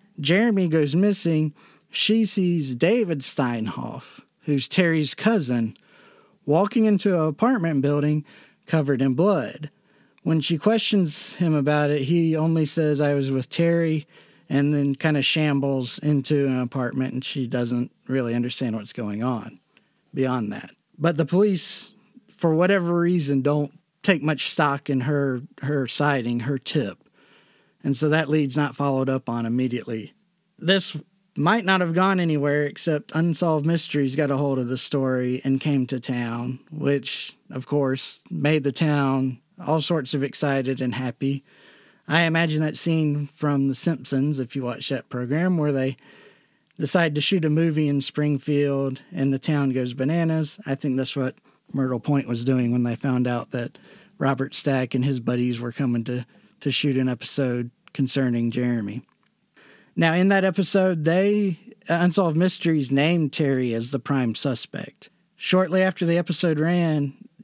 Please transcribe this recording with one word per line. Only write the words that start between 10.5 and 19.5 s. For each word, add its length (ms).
questions 760
him 200
about 360
it, 120
he 340
only 280
says, 360
"I 140
was 160
with 180
Terry," 580
and 240
then 220
kinda 280
shambles 760
into 480
an 140
apartment, 540
and 100
she 220
doesn't 440
really 280
understand 420
what's 160
going 300
on 360